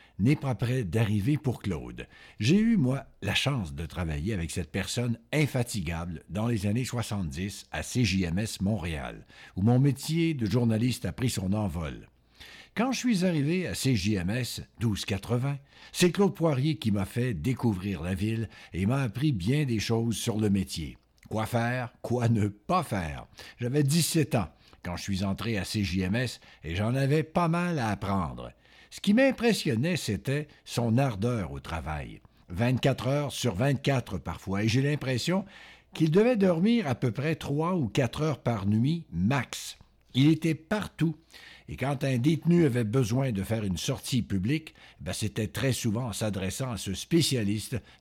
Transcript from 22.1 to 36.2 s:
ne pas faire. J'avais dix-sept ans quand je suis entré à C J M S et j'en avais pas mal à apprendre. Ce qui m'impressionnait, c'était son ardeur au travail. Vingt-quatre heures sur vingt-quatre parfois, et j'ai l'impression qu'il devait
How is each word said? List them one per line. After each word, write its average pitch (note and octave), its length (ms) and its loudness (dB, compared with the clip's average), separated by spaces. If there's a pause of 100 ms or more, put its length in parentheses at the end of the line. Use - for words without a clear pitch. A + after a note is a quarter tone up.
ne G#2+ 180 4
pas E3 380 -2
faire. D#2+ 420 -6 (320)
J'avais B2+ 240 0
dix-sept D3 540 2
ans F#2 140 0 (340)
quand F2 120 -6
je - 60 -10
suis G2 220 -2
entré G2+ 340 -2
à F2+ 60 -4
C G#2+ 180 -2
J F#2+ 200 0
M F2+ 120 0
S B2 240 -2 (240)
et E2 140 -6
j'en G#2+ 180 0
avais C#3 300 2
pas E3+ 240 0
mal E3+ 320 0
à A2+ 80 0
apprendre. F2+ 640 -4 (380)
Ce - 100 -16
qui G#3 140 2
m'impressionnait, F#3+ 840 2
c'était C3 520 -2 (180)
son A#2 320 2
ardeur A2 540 0
au C#2 80 -10
travail. C#2+ 600 -8 (300)
Vingt-quatre B2 560 0
heures C#3 260 -2
sur A#2+ 220 -2
vingt-quatre C3 640 0
parfois, G2 460 -4
et A2+ 40 4
j'ai B2+ 140 2
l'impression C#3+ 640 -2 (480)
qu'il D#3+ 160 2
devait A3 260 6